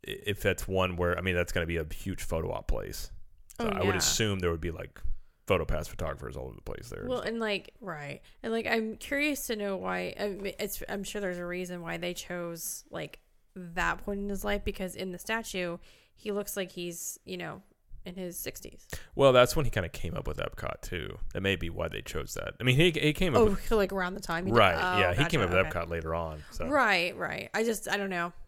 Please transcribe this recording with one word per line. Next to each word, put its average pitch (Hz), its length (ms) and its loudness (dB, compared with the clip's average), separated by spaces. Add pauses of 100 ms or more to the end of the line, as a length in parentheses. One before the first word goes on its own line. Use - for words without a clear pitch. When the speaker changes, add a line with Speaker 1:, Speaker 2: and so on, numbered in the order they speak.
Speaker 1:
i-, - 40 -10 (160)
if 101 140 -2
that's - 260 0
one 92 300 2
where, 87 220 2
I - 20 -4
mean, 90 140 0
that's 87 180 2
gonna 85 140 0
be 82 100 0
a 78 160 -2
huge - 300 -6
photo 82 300 -2
op - 160 -6
place. - 420 -2 (500)
So 233 80 0
Speaker 2:
Oh, - 0 -
Speaker 1:
I - 160 0
would 95 100 6
Speaker 2:
yeah. - 20 2
Speaker 1:
assume 101 440 4
there 87 100 4
would 85 100 0
be, 85 100 -2
like, - 300 -10 (460)
PhotoPass 80 420 2
photographers 73 480 -6
all 65 100 -8
over 57 80 -12
the 50 80 -18
place - 260 -10
there. - 180 -8
Speaker 2:
Well, 247 140 -2
and, 226 180 -4
like, 214 420 -2
right. 151 400 -8 (220)
And, 226 100 -2
like, 226 140 0
I'm 220 300 0
curious 285 520 0
to 226 80 0
know 202 200 -2
why, 180 420 -2
I 208 100 -2
mean, 196 300 -6
it's, - 300 -4
I'm 202 160 -4
sure 208 160 -6
there's 180 180 -2
a 175 80 -6
reason 175 360 -6
why 170 160 -6
they 175 160 -4
chose, 170 760 -8
like, 156 300 -8 (340)
that 170 500 -2
point 202 160 -2
in 202 80 -4
his 196 160 -4
life, 202 200 0
because 190 300 -4
in 185 180 -6
the 180 60 -10
statue, 185 600 -4 (380)
he 208 160 -6
looks 202 240 -2
like 185 160 -4
he's, 175 520 -8
you 185 120 -8
know, 175 260 -8 (440)
in 175 100 -10
his 180 220 -8
sixties. - 480 -10 (280)
Speaker 1:
Well, 139 180 10
that's 123 240 10
when 151 80 4
he 117 60 4
kinda 90 180 0
came - 260 -4
up - 120 -4
with 76 120 -4
Epcot, - 440 -6
too. 69 360 -6 (140)
That - 100 -2
may 98 140 4
be 82 140 -2
why 82 180 -4
they 53 140 -6
chose - 320 -6
that. - 260 -6
I 131 40 -4
mean, 127 120 6
he, 170 140 8
he 151 220 2
came 190 220 2
up 240 80 8
Speaker 2:
Oh, - 40 8
Speaker 1:
with 202 200 0
Speaker 2:
so, 233 100 4
like, 196 160 4
around 185 220 -2
the 202 60 -8
time 175 260 -4
he 190 60 2
did 117 60 8
Speaker 1:
Right, 95 160 10
Speaker 2:
Oh, - 260 2
Speaker 1:
yeah, 90 120 6
he 82 60 2
Speaker 2:
gotcha, 165 120 4
Speaker 1:
came 156 100 2
up 90 100 2
with 92 80 6
Speaker 2:
okay. 92 120 4
Speaker 1:
Epcot 85 180 -2
later 82 260 -2
on, 80 360 -4
so. - 180 -4
Speaker 2:
Right, 208 480 4
right. - 380 -6
I 220 100 2
just, 226 240 -2
I 196 80 0
don't 196 140 -2
know. 175 220 -2 (160)